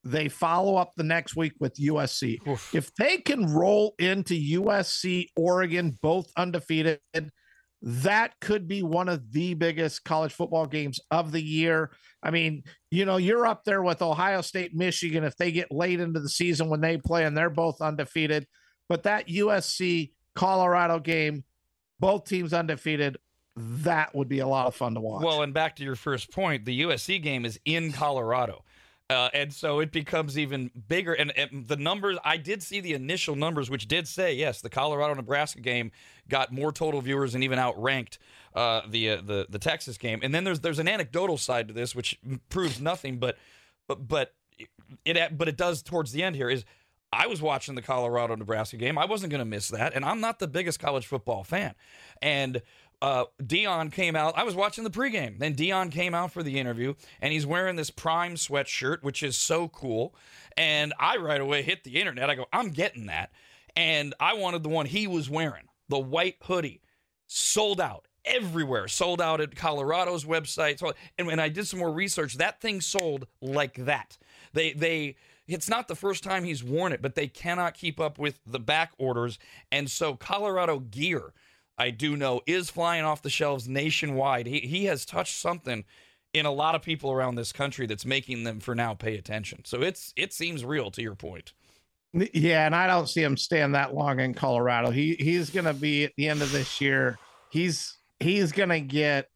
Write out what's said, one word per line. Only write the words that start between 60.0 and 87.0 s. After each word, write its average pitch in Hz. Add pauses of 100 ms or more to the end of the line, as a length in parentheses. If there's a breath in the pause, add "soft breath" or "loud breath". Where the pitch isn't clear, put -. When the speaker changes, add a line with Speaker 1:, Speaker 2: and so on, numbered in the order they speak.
Speaker 2:
And 151
I 254
right 151
away 139
hit 170
the 135
internet. 139
I 143
go, 127
"I'm 202
getting 135
that." 82 (440 soft breath)
And 156
I 175
wanted 180
the 151
one 156
he 202
was 165
wearing, 147 (220)
the 139
white 165
hoodie. 160 (460)
Sold 208
out 120 (160)
everywhere. 160
Sold 175
out 160
at 147
Colorado's 160
website. 156
So, 160 (240 loud breath)
and 175
when 160
I 156
did 180
some 185
more 170
research, 160
that 170
thing 208
sold 156 (140)
like 135 (100)
that. 135 (360 loud breath)
They, 156
they, 151 (300 soft breath)
it's 170
not 226
the 165
first 190
time 190
he's 151
worn 156
it, 120
but 135
they 147
cannot 175
keep 160
up 151
with 143
the 120
back 156
orders. 120 (340 loud breath)
And 139
so 151
Colorado 185
gear, 127 (440 soft breath)
I 123
do 147
know, 135
is 175
flying 170
off 151
the 143
shelves 139
nationwide. 135
He, 139
he 175
has 156
touched 170
something 131 (500 soft breath)
in 151
a 147
lot 151
of 156
people 143